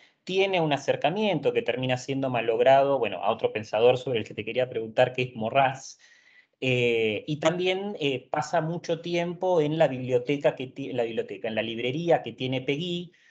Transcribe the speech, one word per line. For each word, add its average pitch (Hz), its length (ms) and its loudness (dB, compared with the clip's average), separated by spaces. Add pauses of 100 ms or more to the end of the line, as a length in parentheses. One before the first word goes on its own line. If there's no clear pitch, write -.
(240)
tiene 190 360 2
un 156 120 2
acercamiento 143 800 0
que 117 100 0
termina 127 340 0
siendo 135 320 -2
malogrado, 127 680 4
bueno, 98 240 -2
a 98 80 2
otro 113 220 0
pensador 110 460 4
sobre 123 200 -2
el 107 60 -4
que - 100 -16
te 107 100 -8
quería 120 240 -2
preguntar, 117 440 0
que 127 100 -2
es 123 120 -6
Morras, 131 640 0 (640)
eh, 117 640 2
y 147 140 -4
también, 185 600 -2
eh, 139 300 -2
pasa 160 300 -2
mucho 165 400 -4
tiempo 175 600 0
en 151 160 0
la 156 100 6
biblioteca 131 680 0
que 135 120 -8
ti-, 135 240 -10
en 123 80 -4
la 117 60 2
biblioteca, 117 440 -6
en 110 60 -4
la 110 80 0
librería 127 600 0
que 113 100 -8
tiene 127 280 -4
Peggy, 175 520 -4 (180)